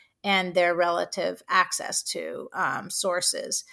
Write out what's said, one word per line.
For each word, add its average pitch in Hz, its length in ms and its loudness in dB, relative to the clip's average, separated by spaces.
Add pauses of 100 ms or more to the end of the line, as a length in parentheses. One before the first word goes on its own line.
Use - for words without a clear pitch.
(220)
and 185 320 2
their 175 200 4
relative 175 720 0
access - 540 0
to, 160 500 -6
um, 175 380 -2
sources. - 840 -2